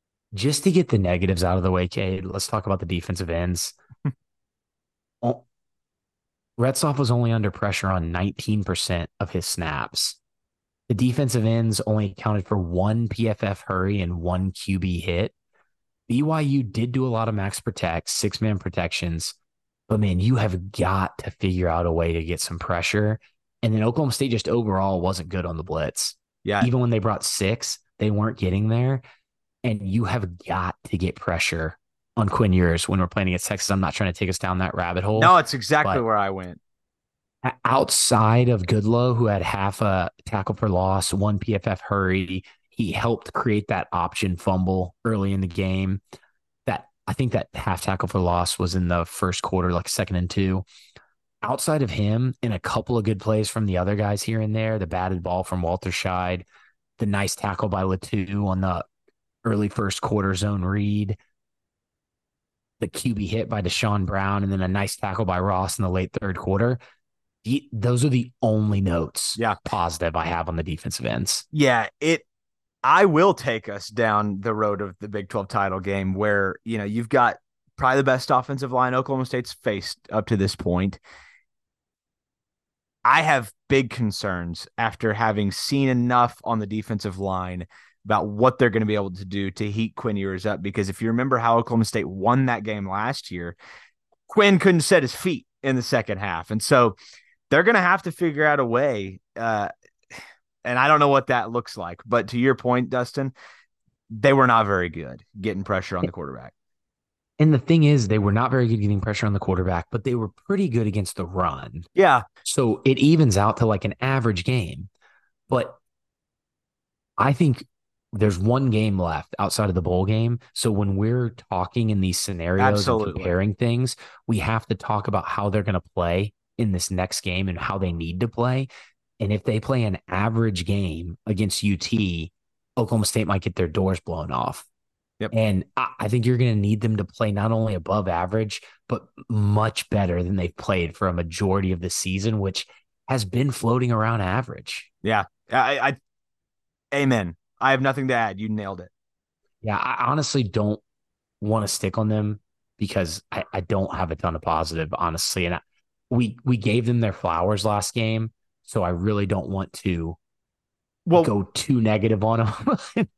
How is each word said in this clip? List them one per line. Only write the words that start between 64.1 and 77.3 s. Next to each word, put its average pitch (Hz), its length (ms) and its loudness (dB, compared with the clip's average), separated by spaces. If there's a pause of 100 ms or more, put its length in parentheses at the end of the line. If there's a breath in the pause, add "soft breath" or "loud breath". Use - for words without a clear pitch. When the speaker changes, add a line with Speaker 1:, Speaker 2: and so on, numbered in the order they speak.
Speaker 1:
and 98 100 0
then 95 100 0
a 92 60 0
nice 98 280 -2
tackle 101 280 -4
by 90 140 0
Ross 95 400 0
in 104 60 0
the 90 60 0
late 92 220 -2
third 95 240 -4
quarter. 117 420 0 (640 soft breath)
The, 131 280 -2
those 120 320 2
are 151 40 4
the 123 240 0 (100)
only 107 380 2
notes 85 580 -2
Speaker 2:
Yeah. 110 160 0 (100)
Speaker 1:
positive 85 520 -2
I 82 100 0
have 82 220 -2
on 82 80 -4
the 82 80 -2
defensive 78 420 -6
ends. - 460 -2
Speaker 2:
Yeah, 127 360 2 (120)
it, 156 220 2 (600)
I 160 220 8
will 180 300 6
take 113 340 -4
us 101 200 -10
down 107 520 2
the 110 140 -2
road 104 260 0
of 95 180 -8
the 104 100 -10
Big 101 200 -6
Twelve 101 180 -4
title 98 320 0
game 95 360 -2
where, 101 500 0
you 113 140 -6
know, 101 60 -4
you've 110 240 -4
got 120 280 2 (400)